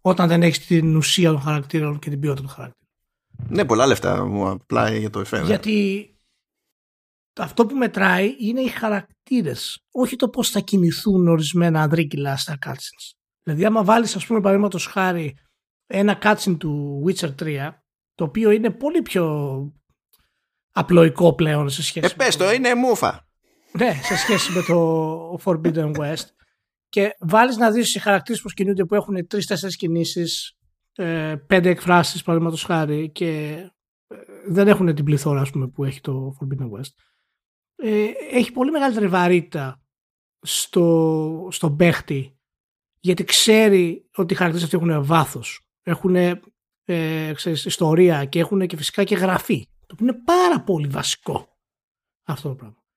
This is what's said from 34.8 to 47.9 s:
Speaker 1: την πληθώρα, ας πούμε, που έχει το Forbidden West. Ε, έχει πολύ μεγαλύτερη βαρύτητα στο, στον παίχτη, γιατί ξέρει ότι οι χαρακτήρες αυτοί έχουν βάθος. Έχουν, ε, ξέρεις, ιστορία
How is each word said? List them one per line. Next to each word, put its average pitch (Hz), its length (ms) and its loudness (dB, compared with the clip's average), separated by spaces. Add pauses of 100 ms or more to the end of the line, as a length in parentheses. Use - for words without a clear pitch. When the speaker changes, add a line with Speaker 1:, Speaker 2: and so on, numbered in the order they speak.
Speaker 1:
την 147 100 -2
πληθώρα, 143 360 0
ας 135 100 -2
πούμε, 131 180 -4
που 143 160 -6
έχει 131 160 -6
το 135 400 -8
Forbidden 135 300 -6
West. 104 200 -14 (840)
Ε, 214 340 0 (200)
έχει 247 220 0
πολύ 254 180 0
μεγαλύτερη 262 380 0
βαρύτητα 175 760 0 (580)
στο, 160 1120 0
στον 147 260 -2
παίχτη, 151 640 0 (600)
γιατί 175 240 0
ξέρει 196 880 4
ότι 180 180 -2
οι - 40 0
χαρακτήρες 170 360 -2
αυτοί 170 120 0
έχουν 156 200 0
βάθος. 143 640 -2 (140)
Έχουν, 180 340 0
ε, 165 1160 -4
ξέρεις, 160 300 -4
ιστορία 165 600 4